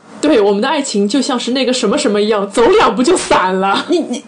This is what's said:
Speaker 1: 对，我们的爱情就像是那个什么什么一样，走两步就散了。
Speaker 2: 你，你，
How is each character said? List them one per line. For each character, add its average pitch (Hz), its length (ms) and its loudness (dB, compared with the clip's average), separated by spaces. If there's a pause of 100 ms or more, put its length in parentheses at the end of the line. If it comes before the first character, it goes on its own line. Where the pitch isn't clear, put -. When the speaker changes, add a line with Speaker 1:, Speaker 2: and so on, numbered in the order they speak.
(200)
Speaker 1:
对， 240 200 2
我 202 120 2
们 202 100 0
的 269 60 -2
爱 302 120 -2
情 208 280 -2
就 262 120 0
像 247 180 -2
是 233 120 -6
那 262 140 -2
个 240 80 -2
什 247 160 -2
么 254 100 0
什 277 100 0
么 208 120 0
一 208 80 0
样， 202 200 0
走 233 140 0 (160)
两 240 160 2
步 233 80 0
就 330 140 2
散 185 400 0
了。 196 320 -2
Speaker 2:
你， 339 100 0 (100)
你， 247 200 -8